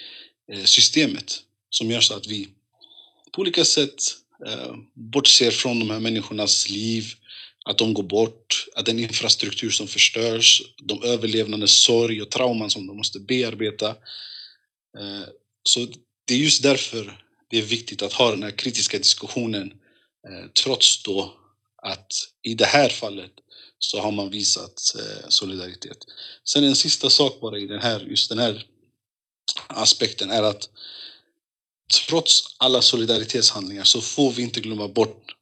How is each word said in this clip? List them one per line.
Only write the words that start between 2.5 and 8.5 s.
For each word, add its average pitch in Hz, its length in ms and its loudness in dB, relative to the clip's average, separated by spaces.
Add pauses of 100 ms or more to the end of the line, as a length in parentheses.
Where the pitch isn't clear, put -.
på - 80 -4
olika 175 240 2
sätt, - 360 0 (460)
eh, - 280 -10 (200)
bortser 120 560 4
från 120 280 -2
de 110 120 -2
här 107 100 -4
människornas 107 720 -2
liv, 110 340 -4 (600)
att 101 140 -2
de 110 160 2
går 101 80 -2
bort, 107 720 -2